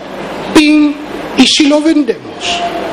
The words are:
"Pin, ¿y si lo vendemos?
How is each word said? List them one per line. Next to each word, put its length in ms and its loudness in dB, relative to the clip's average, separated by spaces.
"Pin, 400 4
¿y 80 6
si 200 2
lo 140 4
vendemos? 800 -2